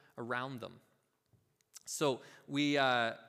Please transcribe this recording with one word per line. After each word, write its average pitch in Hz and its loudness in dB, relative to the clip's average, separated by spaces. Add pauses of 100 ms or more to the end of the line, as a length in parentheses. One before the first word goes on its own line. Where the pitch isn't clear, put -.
(180)
around 123 -4
them. 98 -12 (1120)
So 135 0 (260)
we, 143 2
uh, 123 4 (160)